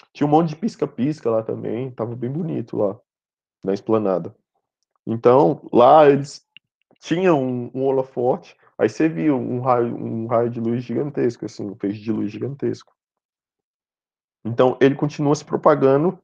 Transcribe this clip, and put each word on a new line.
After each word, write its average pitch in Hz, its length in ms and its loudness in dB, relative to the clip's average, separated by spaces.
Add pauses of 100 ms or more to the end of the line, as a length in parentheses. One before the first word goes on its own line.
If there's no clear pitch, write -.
(140)
Tinha 147 120 -2
um 147 40 -2
monte 160 180 4
de 151 80 -8
pisca-pisca 143 760 -4
lá 113 120 0
também, 113 480 -6
tava 117 260 -8
bem 117 140 -6
bonito 135 480 -6
lá, 104 200 -2 (640)
na 95 120 -2
esplanada. 98 600 -2 (720)
Então, 123 640 2
lá 143 380 8
eles 143 400 0 (500)
tinham 165 440 0
um, 123 320 -6
um 131 100 -4
holofote, 135 720 -2 (220)
aí 110 100 0
você 160 180 -2
viu 160 300 0
um 120 240 -4
raio, 120 340 0
um 117 320 -6
raio 120 220 0
de 117 120 -8
luz 117 220 -4
gigantesco, 127 640 -4
assim, 104 240 -12
um 98 80 -12
feixe 101 240 -6
de 107 100 -8
luz 107 220 -4
gigantesco. 120 580 -8 (1500)
Então, 123 380 0
ele 139 140 6
continua 147 400 -2
se 151 100 -6
propagando 143 800 2